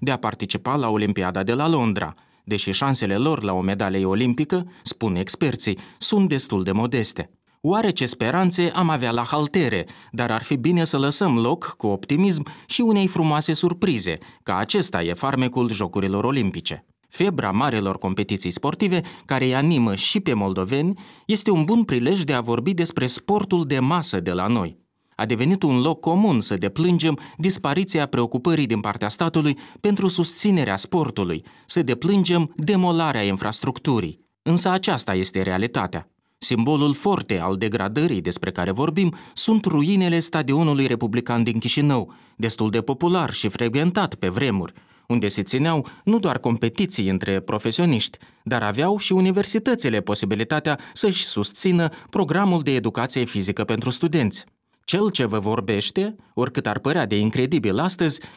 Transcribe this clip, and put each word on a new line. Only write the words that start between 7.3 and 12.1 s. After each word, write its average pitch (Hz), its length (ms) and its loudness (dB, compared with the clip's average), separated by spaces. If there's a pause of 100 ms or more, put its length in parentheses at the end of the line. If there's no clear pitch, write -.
Oarece 190 460 0
speranțe 175 680 0
am 180 140 2
avea 127 220 0
la 117 120 0
haltere, 139 640 -2 (240)
dar 117 200 -2
ar 113 120 -2
fi 143 140 -2
bine 165 280 2
să 156 140 0
lăsăm 143 400 2
loc 127 380 -2
cu - 100 -4
optimism 147 600 0 (200)